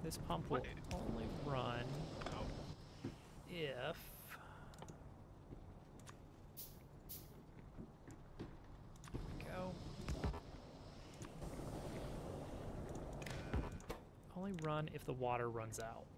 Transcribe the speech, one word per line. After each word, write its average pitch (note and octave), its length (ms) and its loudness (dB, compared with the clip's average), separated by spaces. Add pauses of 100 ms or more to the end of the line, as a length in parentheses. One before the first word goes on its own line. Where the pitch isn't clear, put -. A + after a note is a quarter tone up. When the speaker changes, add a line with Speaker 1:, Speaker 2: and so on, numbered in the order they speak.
Speaker 1:
This D#3+ 140 2 (100)
pump E3+ 220 4
will C3+ 80 10
Speaker 2:
What? B2 80 4 (440)
Speaker 1:
only A2+ 140 2 (220)
run B2 380 6 (500)
Speaker 2:
Oh. G#3+ 100 2 (1040)
Speaker 1:
if, D3 460 2 (4000)
there - 100 4 (160)
we - 60 -2
go. F#3 280 2 (4000)
Only F#3+ 160 2 (100)
run D3+ 320 6
if D3 100 -2
the C3+ 80 2
water B2 380 6
runs A2+ 300 0
out. A#2 240 -2 (140)